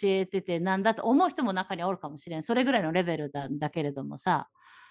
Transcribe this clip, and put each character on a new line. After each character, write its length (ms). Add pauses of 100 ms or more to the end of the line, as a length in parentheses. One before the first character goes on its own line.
え 220
て 160
て 200
な 160
ん 60
だ 120
と 80
思 220
う 40
人 140
も 80
中 240
に 60
は 80
お 20
る 60
か 120
も 60
し 140
れ 80
ん。 60
そ 100
れ 100
ぐ 80
ら 80
い 40
の 100
レ 100
ベ 140
ル 160
な 160
ん 100
だ 100
け 140
れ 80
ど 140
も 120
さ。 320 (400)